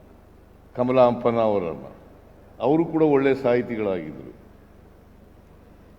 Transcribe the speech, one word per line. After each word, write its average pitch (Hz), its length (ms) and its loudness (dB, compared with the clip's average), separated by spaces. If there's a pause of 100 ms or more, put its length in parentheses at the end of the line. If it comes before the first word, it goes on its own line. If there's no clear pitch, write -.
(760)
ಕಮಲಾ 127 340 2
ಹಂಪನ 117 280 0 (120)
ಅವರನ್ನ. 80 380 -4 (800)
ಅವರು 160 160 2 (100)
ಕೂಡ 156 100 2 (120)
ಒಳ್ಳೆ 135 160 2 (120)
ಸಾಹಿತಿಗಳಾಗಿದ್ದರು. 101 920 -4 (1700)